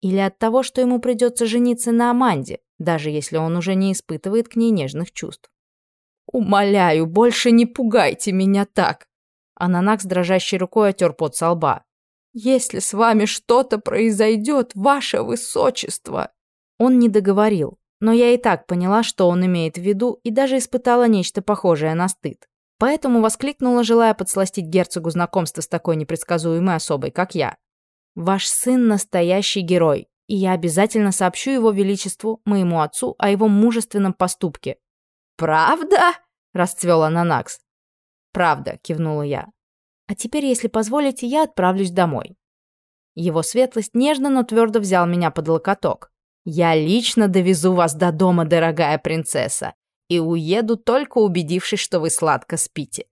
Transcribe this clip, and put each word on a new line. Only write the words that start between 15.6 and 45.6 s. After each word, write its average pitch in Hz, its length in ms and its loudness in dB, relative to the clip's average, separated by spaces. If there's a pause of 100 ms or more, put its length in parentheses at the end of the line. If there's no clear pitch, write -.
Он 254 180 4
не 233 120 4
договорил, 196 680 0 (220)
но 220 120 2
я 240 200 4
и 247 60 4
так 214 280 0
поняла, 185 380 0
что 190 260 2
он 180 160 2
имеет 170 320 -2
в 175 40 -10
виду, 208 420 -2
и 233 80 -4
даже 262 260 0
испытала 240 500 0
нечто 196 360 0
похожее 160 500 0
на 175 160 0
стыд. - 400 -12 (300)
Поэтому 254 420 2
воскликнула, 247 600 0
желая 226 320 4
подсластить 190 500 -4
герцогу 170 460 -2
знакомство 170 500 -2
с - 60 -10
такой 165 280 -2
непредсказуемой 165 840 -2
особой, 151 340 -4
как 180 240 -4
я. 147 220 -4 (580)
"Ваш 185 320 -2
сын – 247 400 2
настоящий 190 720 0
герой, 165 480 0 (160)
и - 100 -6
я 190 180 0
обязательно 190 580 0
сообщу 185 400 -2
его 233 180 2
величеству, 202 720 -4
моему 185 380 0
отцу, - 380 -4
о 202 100 0
его 202 180 2
мужественном 208 680 0
поступке". - 640 -4 (600)
"Правда?" 302 760 2 (400)
расцвел 175 500 0
Ананакс. 160 560 -2 (760)
"Правда", 151 480 -2
кивнула 156 400 -4
я. 143 260 -6 (600)
"А 202 80 -6
теперь, 294 300 -4
если 240 220 0
позволите, 254 600 -2
я 294 160 0
отправлюсь 190 480 0
домой". 175 440 -2 (800)
Его 165 300 -2
светлость 240 500 -2
нежно, 277 360 0
но 262 140 2
твердо 226 360 0
взял 185 260 0
меня 175 240 0
под 156 200 -6
локоток. 165 600 -2 (320)